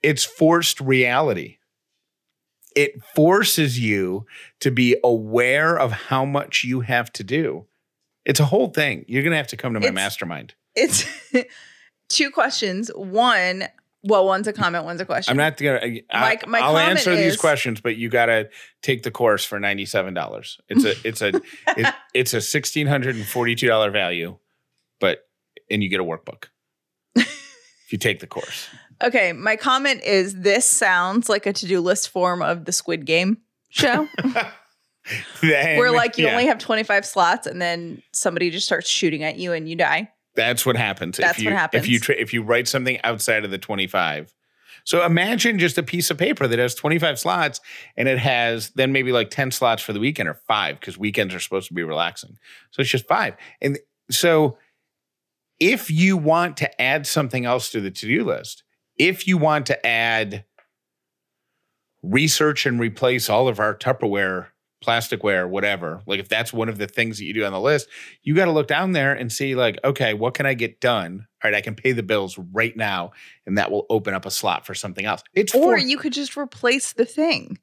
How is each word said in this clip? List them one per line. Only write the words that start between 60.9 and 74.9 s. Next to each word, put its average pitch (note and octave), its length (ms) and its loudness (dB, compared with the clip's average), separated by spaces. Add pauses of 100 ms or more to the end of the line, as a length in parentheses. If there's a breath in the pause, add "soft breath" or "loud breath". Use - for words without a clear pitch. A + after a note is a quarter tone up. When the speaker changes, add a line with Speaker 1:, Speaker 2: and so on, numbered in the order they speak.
Speaker 1:
research D3 600 2
and A#2+ 120 2
replace A#2+ 500 0
all A#2 200 4
of G#2 100 -2
our G#2 160 0
Tupperware, G2 720 -2 (380)
plasticware, G#2 640 0
whatever, F#2+ 580 -4
like, G2 120 -2
if F#2+ 100 -10
that's A2+ 240 -2
one A2+ 160 -2
of G#2+ 80 -8
the G2+ 120 -6
things A2+ 300 -4
that G#2 60 -10
you E2 80 -8
do G#2+ 120 -2
on G2 80 -4
the F#2+ 80 -4
list, C#3 280 0 (360 loud breath)
you D3 100 0
gotta F3+ 160 4
look D3+ 160 2
down F3 240 0
there C#3 220 2
and A#2+ 200 -4
see, C3+ 220 -4
like, B2 300 2
okay, C3+ 280 2
what A2+ 220 -2
can C#3 100 -2
I C3+ 100 2
get A#2 260 -6
done? G2+ 480 -2 (160)
All A2+ 60 2
right, G#2 60 2
I G#2 40 2
can A2 160 -8
pay C3 160 0
the A#2 100 -2
bills G2 340 -2 (160)
right A2+ 240 -2
now, G2 360 -4 (340 loud breath)
and F#2+ 120 -2
that - 120 0
will G2+ 200 -2
open G#2 220 0
up F#2+ 140 -6
a F#2+ 60 -10
slot - 340 -2
for F#2+ 80 -12
something F#2+ 300 -8